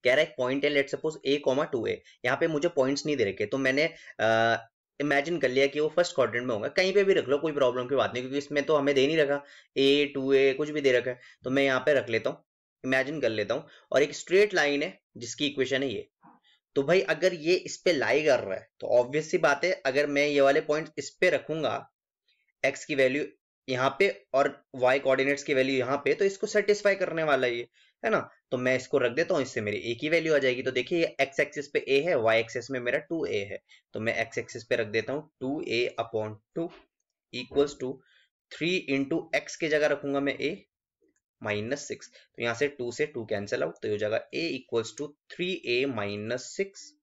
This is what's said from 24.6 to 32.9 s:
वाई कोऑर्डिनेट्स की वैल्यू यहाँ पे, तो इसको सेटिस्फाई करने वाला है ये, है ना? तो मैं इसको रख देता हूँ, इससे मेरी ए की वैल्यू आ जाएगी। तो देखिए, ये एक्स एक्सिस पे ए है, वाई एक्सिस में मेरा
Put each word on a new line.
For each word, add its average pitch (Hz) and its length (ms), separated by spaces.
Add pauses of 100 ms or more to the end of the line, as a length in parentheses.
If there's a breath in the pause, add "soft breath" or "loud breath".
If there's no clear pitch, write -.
वाई 127 240
कोऑर्डिनेट्स 135 440
की 147 120
वैल्यू 131 220
यहाँ 127 200
पे, 139 180
तो 196 100
इसको 196 220
सेटिस्फाई 208 480
करने 170 280
वाला 135 240
है 120 100
ये, 120 100 (360 soft breath)
है 220 80
ना? 151 180 (220 loud breath)
तो 131 60
मैं 127 200
इसको 139 220
रख 120 140
देता 165 220
हूँ, 143 80
इससे 123 180
मेरी 104 180 (120)
ए 120 40
की 147 140
वैल्यू 160 260
आ 143 40
जाएगी। 131 240
तो 131 80
देखिए, 127 280
ये 165 220
एक्स 139 200
एक्सिस 143 280
पे - 100 (100)
ए 139 120
है, 170 140
वाई 113 260
एक्सिस 117 300
में 131 100
मेरा 120 180